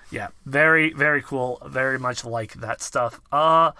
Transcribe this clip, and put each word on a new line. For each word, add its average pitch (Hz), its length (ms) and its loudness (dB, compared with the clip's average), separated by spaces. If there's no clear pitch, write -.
Yeah, 107 160 -8
very, 156 480 4
very 143 300 0
cool. 127 440 -6
Very 131 320 -2
much 127 260 -6
like 117 360 -6
that 113 200 -8
stuff. - 400 -4
Uh, 160 480 4